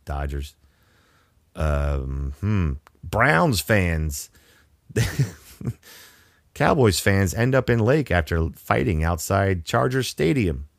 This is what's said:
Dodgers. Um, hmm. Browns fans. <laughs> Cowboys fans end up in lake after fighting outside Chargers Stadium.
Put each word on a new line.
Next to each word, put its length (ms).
Dodgers. 520
Um, 840
hmm. 320
Browns 560
fans. 680
<laughs> 60
Cowboys 460
fans 340
end 200
up 140
in 100
lake 320
after 400
fighting 540
outside 600
Chargers 440
Stadium. 600